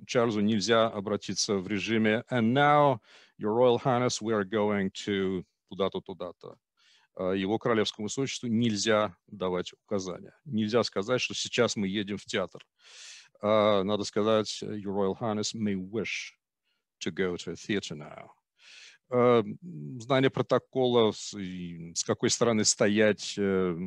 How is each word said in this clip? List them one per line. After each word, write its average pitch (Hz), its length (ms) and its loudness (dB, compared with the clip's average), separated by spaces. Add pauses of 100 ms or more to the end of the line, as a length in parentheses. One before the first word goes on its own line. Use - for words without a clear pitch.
Чарльзу 117 340 0
нельзя 110 460 4
обратиться 101 720 -2
в 92 100 -6
режиме 107 600 2
"And 120 240 2
now, 143 460 4 (380)
Your 107 160 -2
Royal 120 280 6
Highness, 123 400 2
we 110 100 -2
are 104 120 2
going 104 460 0 (160)
to 95 380 -2 (240)
туда-то, 95 320 -4
туда-то". 87 560 -14 (640)
Э, 92 180 0
его 98 220 0
королевскому 110 480 0
высочеству 131 420 -6
нельзя 107 640 2 (120)
давать 90 480 -4 (100)
указания. 92 500 -8 (120)
Нельзя 110 380 0
сказать, 120 360 -2
что - 140 -4
сейчас - 420 -2
мы 101 100 -2
едем 98 300 -4
в - 80 -14
театр. 92 400 -6 (760)
Э, 104 440 4
надо 101 180 -2
сказать, 107 600 0
"Your 101 320 -8
Royal 95 220 0
Highness 107 380 -4
may 104 220 -2
wish 95 580 -6 (640)
to 98 120 -6
go 90 240 -2
to 85 160 -10
a - 20 -8
theater 92 420 -6
now". - 340 -16 (800)
Э, 123 340 4 (560)
знание 131 300 2
протокола, 120 840 2
с, - 260 -12
и 87 560 -10
с - 80 -6
какой 113 280 0
стороны 113 340 2
стоять, 107 760 2
э, 92 380 2 (100)